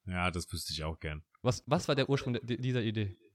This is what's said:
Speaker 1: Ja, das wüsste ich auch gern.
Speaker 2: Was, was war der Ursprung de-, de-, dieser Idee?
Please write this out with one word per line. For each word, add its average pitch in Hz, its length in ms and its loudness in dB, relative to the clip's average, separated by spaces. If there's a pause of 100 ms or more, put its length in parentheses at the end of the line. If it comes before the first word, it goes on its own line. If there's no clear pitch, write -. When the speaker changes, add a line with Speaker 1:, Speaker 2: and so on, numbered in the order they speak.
Speaker 1:
Ja, 90 240 2
das 87 220 -2
wüsste - 220 -6
ich 78 100 -4
auch 80 160 -2
gern. 76 240 -6 (180)
Speaker 2:
Was, - 240 0
was 156 220 0
war 147 80 4
der 135 140 2
Ursprung 135 240 2
de-, 117 120 -2
de-, 117 120 0
dieser 123 260 0
Idee? 104 340 0 (180)